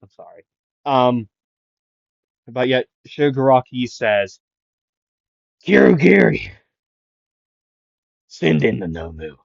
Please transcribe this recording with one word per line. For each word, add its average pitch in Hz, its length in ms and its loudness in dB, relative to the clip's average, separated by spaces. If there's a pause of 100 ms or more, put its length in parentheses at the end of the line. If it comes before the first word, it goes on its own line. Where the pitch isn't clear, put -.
I'm 101 60 -20
sorry. 85 360 -20 (400)
Um, 123 420 0 (1200)
but 123 200 -4
yet, 127 200 -2 (200)
Shigaraki 131 800 0
says, 104 500 -4 (1300)
Kirigiri, 190 840 2 (1800)
send 156 360 -2
in - 160 -2
the 92 80 -10
Nomu. 80 580 -12